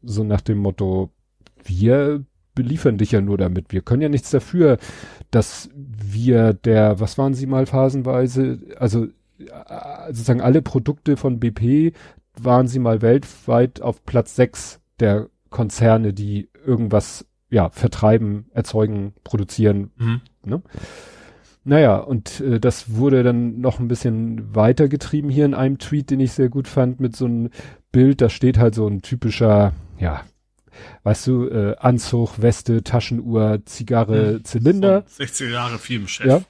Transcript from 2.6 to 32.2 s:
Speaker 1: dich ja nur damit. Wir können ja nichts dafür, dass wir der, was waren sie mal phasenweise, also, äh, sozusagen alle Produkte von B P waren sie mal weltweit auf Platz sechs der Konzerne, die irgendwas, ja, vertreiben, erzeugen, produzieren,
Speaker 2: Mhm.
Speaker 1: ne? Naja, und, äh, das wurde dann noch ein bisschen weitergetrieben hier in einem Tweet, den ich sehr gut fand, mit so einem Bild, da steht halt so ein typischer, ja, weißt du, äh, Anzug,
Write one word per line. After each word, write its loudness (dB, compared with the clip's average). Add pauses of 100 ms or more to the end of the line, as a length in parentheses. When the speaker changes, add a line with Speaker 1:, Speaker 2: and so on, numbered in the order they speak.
Speaker 1:
dich 0
ja 4
nur -2
damit. -4
Wir -2
können -2
ja 0
nichts -2
dafür, 2 (520)
dass -2
wir 0
der, 2
was -4
waren 0
sie -6
mal 0
phasenweise, 0 (200)
also, 0 (340)
äh, -18
sozusagen 0
alle 4
Produkte -2
von -2
B -2
P 0 (440)
waren 2
sie -4
mal 0
weltweit 0
auf -6
Platz -2
sechs -4 (180)
der 0 (220)
Konzerne, 0
die -6 (180)
irgendwas, -2 (240)
ja, 2
vertreiben, 0
erzeugen, -2 (100)
produzieren, -2
Speaker 2:
Mhm. -2 (240)
Speaker 1:
ne? -6 (1000)
Naja, 6
und, -6
äh, 0
das -2
wurde 4
dann 0
noch -2
ein -4
bisschen -4
weitergetrieben 2
hier 2
in 2
einem 0
Tweet, -4
den 0
ich 0
sehr 0
gut -4
fand, 0
mit -4
so -4
einem -2 (420)
Bild, 4
da 4
steht 2
halt 4
so 0
ein -4
typischer, 2 (280)
ja, -4 (840)
weißt -2
du, 0
äh, -2
Anzug, 0